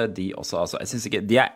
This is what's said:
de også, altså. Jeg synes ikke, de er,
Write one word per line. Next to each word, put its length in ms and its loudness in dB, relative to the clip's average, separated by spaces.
de 240 -6
også, 300 -6
altså. 180 -4
Jeg 100 -8
synes 160 -4
ikke, 160 -2
de 140 4
er, 180 4